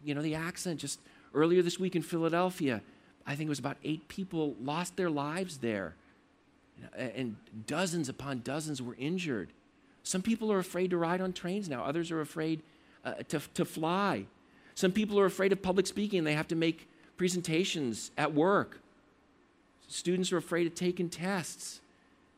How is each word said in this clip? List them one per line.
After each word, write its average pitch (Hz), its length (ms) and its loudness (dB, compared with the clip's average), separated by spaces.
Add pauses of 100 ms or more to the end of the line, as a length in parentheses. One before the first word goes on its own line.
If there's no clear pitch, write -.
you 147 120 -2
know, 147 80 -2
the 156 120 -2
accident 165 460 -4
just - 180 -6 (360)
earlier 170 260 8
this 170 180 2
week 185 160 0
in 165 60 2
Philadelphia. 165 800 2 (460)
I 143 80 -2
think 156 120 -4
it - 20 2
was 143 100 0
about 139 240 -6
eight 156 240 -4
people 165 520 -4
lost 151 380 -4
their 180 140 2
lives 151 480 -4
there. 101 340 -2 (1040)
And 117 400 -4 (300)
dozens 165 420 0
upon 131 320 -6
dozens 143 400 -4
were 120 180 -8
injured. 147 480 -2 (560)
Some 190 180 -2
people 220 300 0
are 196 80 4
afraid 185 300 0
to 180 80 2
ride 170 240 2
on 185 100 -2
trains 185 380 -4
now. 123 160 -4
Others 170 260 -2
are 160 80 0
afraid, 156 420 -2 (440)
uh, 127 80 -4 (160)
to, 151 100 0 (140)
to 175 100 0
fly. 160 640 0 (500)
Some 185 160 4
people 202 260 2
are 196 80 8
afraid 190 280 4
of 196 80 0
public 190 260 4
speaking. 202 380 0
They 151 80 2
have 156 160 0
to 170 60 0
make 165 340 0 (260)
presentations 170 1000 0
at 151 160 0
work. 160 480 4 (1080)
Students 185 460 0
are 175 40 4
afraid 170 300 0
of 165 80 -8
taking 180 320 0
tests. 175 720 -6 (580)